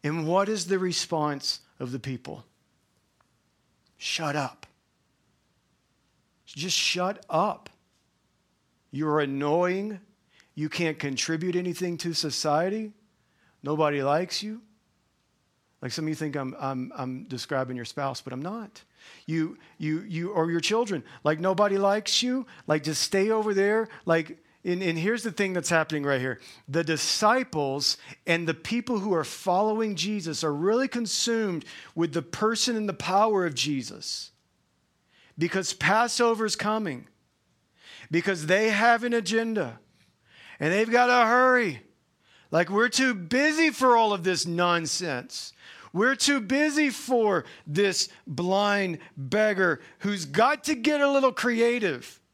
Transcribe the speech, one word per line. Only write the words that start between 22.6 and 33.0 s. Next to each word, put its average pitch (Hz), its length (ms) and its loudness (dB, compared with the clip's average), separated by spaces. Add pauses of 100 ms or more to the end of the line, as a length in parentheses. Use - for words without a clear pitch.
Like, 151 180 0
just 151 180 -2
stay 196 280 2
over 214 220 2
there. 208 360 2 (180)
Like, 165 320 2 (260)
and, 180 180 -2
and 170 160 0
here's 214 240 0
the 220 100 -4
thing 196 200 0
that's 180 160 -2
happening 156 360 0
right 139 160 2
here. 127 200 -4 (280)
The 160 160 0
disciples 156 1120 0 (280)
and 165 220 2
the 160 60 0
people 233 440 -4
who 196 140 -2
are 165 120 0
following 214 680 0
Jesus 170 480 -4
are 151 120 0
really 214 340 0
consumed 226 760 -2 (280)
with 165 200 -2
the 165 80 -2
person 220 540 0
and 214 120 -2
the 190 60 -4
power 196 500 2